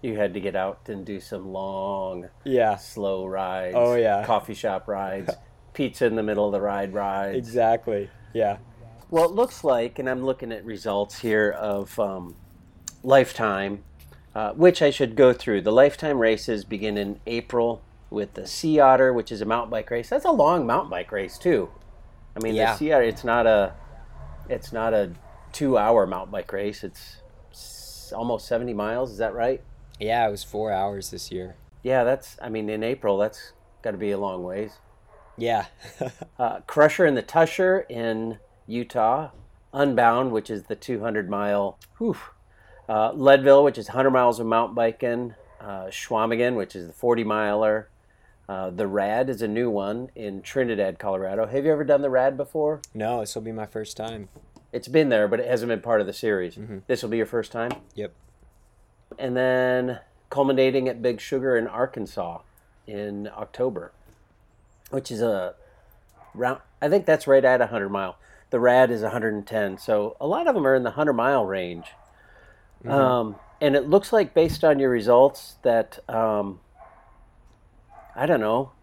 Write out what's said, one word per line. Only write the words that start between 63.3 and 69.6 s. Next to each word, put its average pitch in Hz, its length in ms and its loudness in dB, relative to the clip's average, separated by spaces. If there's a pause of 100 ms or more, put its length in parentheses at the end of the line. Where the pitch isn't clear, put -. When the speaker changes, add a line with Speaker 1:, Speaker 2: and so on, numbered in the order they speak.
Speaker 1:
October, 107 560 -6 (1000)
which 135 200 -6
is 113 120 -4
a 98 320 -2 (800)
round, 123 260 -4 (200)
I 147 80 0
think 185 180 2
that's 156 200 2
right 135 180 6
at 127 160 6
a 117 60 2
hundred 101 240 -4
mile. 95 260 -6 (340)
The 123 100 0
Rad 123 300 6
is 113 120 -2
a 110 80 -2
hundred 110 240 -2
and 101 120 -8
ten. 101 320 -4